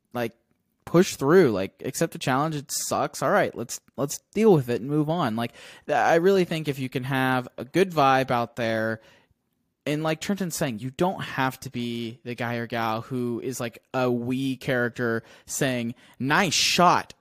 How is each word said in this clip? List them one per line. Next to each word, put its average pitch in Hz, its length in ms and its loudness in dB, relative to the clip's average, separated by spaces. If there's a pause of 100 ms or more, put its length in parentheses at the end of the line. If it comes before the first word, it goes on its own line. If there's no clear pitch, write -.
(140)
like, 120 200 -4 (500)
push - 320 4
through. 147 360 6
Like, 95 340 -4
accept - 300 -4
a 170 40 -12
challenge. 147 360 -2
It 139 140 -10
sucks. - 520 -4
All 139 80 0
right, 170 260 2
let's, - 240 -10 (180)
let's 143 220 -4 (140)
deal 220 180 6
with 135 180 6
it 120 120 -2
and 131 80 -8
move 147 200 0
on. 160 260 0
Like, 117 180 -4 (320)
th-, 147 100 -2
I 120 200 4
really 185 280 4
think 160 240 -4
if 139 120 -4
you 131 100 -4
can 127 160 -6
have 131 420 0 (100)
a 113 60 -8
good 175 280 0
vibe 135 380 4
out 120 260 -2
there, 113 440 -2 (840)
and 151 180 -2
like 160 160 -2
Trenton's 190 360 -4
saying, 123 240 -4
you 127 100 -8
don't 180 320 -2
have 131 400 -2
to 131 80 -10
be 117 560 -6
the 120 100 -8
guy 120 200 -4
or 117 120 -4
gal 113 340 -2
who 120 420 -4
is, 123 160 -6
like, 120 220 -8 (120)
a 127 180 2
wee 127 460 -2
character 120 640 -2 (220)
saying, 123 500 -4 (240)
"Nice 147 360 2
shot," 170 640 4